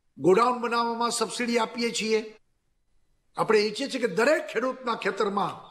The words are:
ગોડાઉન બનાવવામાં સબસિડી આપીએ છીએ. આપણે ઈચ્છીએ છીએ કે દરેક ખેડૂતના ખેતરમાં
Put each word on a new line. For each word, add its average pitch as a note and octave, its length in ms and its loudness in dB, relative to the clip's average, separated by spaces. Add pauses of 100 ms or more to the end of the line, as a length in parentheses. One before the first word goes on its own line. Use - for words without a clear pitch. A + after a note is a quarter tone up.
(180)
ગોડાઉન A3+ 420 4
બનાવવામાં A#3 500 0
સબસિડી A#3 480 -2
આપીએ A#3 320 -2
છીએ. A3 280 0 (1160)
આપણે G#3+ 220 4
ઈચ્છીએ G#3+ 300 -2
છીએ A#3+ 120 -4
કે A#3+ 60 -2
દરેક A#3 400 2
ખેડૂતના B3+ 480 -4
ખેતરમાં G3 600 -2 (160)